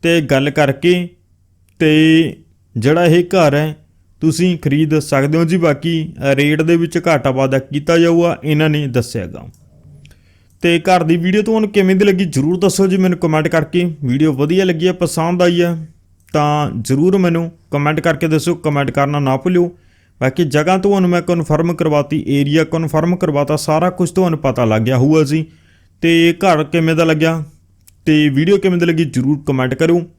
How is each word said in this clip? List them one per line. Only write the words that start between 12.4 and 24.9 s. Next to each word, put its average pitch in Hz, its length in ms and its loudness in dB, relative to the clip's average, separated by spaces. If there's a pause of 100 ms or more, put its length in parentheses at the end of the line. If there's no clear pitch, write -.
ਦੱਸੋ 190 280 2
ਜੀ 185 100 0
ਮੈਨੂੰ 185 220 0
ਕੁਮੈਂਟ 156 300 0
ਕਰਕੇ। 170 420 0 (140)
ਵੀਡੀਓ 139 300 0
ਵਧੀਆ 151 300 0
ਲੱਗੀ 175 220 -2
ਹੈ, 180 80 2
ਪਸੰਦ 175 480 -2
ਆਈ 175 200 2
ਹੈ, 170 140 -2 (560)
ਤਾਂ 147 380 0 (100)
ਜ਼ਰੂਰ 147 380 0
ਮੈਨੂੰ 170 320 0 (200)
ਕੁਮੈਂਟ 147 300 -2
ਕਰਕੇ 165 280 -2
ਦੱਸੋ, 160 280 0
ਕੁਮੈਂਟ 143 340 -2
ਕਰਨਾ 143 300 -2
ਨਾ 135 160 0
ਭੁੱਲਿਓ। 175 340 0 (500)
ਬਾਕੀ 135 240 0
ਜਗ੍ਹਾ 151 340 0
ਤੁਹਾਨੂੰ 190 320 2
ਮੈਂ 175 120 0
ਕਨਫਰਮ 170 520 -2
ਕਰਵਾਤੀ, 147 540 -2
ਏਰੀਆ 143 360 0
ਕਨਫਰਮ 160 520 -2
ਕਰਵਾਤਾ, 147 400 -2
ਸਾਰਾ 160 340 0
ਕੁਛ 180 200 -2
ਤੁਹਾਨੂੰ 175 280 0
ਪਤਾ 127 260 -2
ਲੱਗ 110 180 2
ਗਿਆ 127 140 0